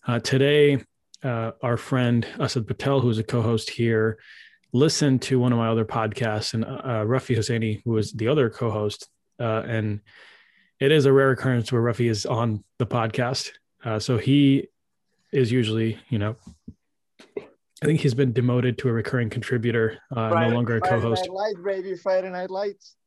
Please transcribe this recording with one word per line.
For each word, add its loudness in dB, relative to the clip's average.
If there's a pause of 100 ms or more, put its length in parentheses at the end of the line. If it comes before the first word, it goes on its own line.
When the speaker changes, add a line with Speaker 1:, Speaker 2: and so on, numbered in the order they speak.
Speaker 1:
Uh, 0
today, 4 (400)
uh, -4 (100)
our 0
friend 2 (120)
Asad -2
Patel, 0
who 2
is 0
a -2
co-host -2
here, 0 (540)
listened 2
to 0
one 2
of 2
my 0
other 0
podcasts, -4
and, -2
uh, -6
Rafi 0
Hosseini, -2
who 0
is -2
the -2
other 2
co-host, -4 (320)
uh, -2
and -4 (800)
it 4
is 6
a 6
rare 6
occurrence 0
where 2
Rafi 0
is -2
on -2 (140)
the 0
podcast. -2 (340)
Uh, -2
so 0
he 4 (640)
is 2
usually, 0 (100)
you -2
know, -4 (1000)
I -10
think 2
he's 0
been 2
demoted 0
to -2
a 0
recurring -2
contributor, -2 (160)
uh, -2
no -2
Speaker 2:
Friday, 2
Speaker 1:
longer 0
a 0
Speaker 2:
Friday 0
Speaker 1:
co-host. 0
Speaker 2:
Night -6
Lights, -6
baby, -6
Friday -2
Night -8
Lights. -8 (100)